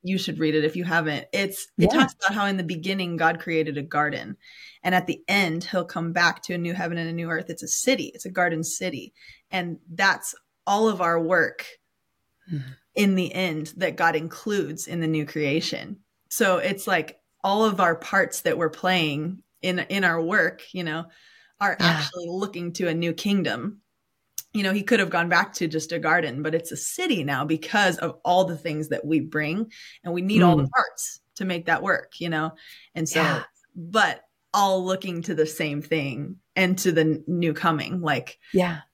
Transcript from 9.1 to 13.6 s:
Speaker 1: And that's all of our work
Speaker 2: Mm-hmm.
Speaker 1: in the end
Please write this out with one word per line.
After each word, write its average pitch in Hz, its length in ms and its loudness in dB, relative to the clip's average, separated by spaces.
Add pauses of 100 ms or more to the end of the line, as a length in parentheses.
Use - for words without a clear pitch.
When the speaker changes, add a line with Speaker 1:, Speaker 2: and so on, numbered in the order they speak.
Speaker 1:
And 175 280 -4 (120)
that's 196 440 0 (320)
all 214 220 4
of 185 120 -2
our 170 200 2
work 165 440 2 (880)
Speaker 2:
Mm-hmm. 135 200 -6 (220)
Speaker 1:
in 196 220 4
the 180 180 0
end 160 440 -4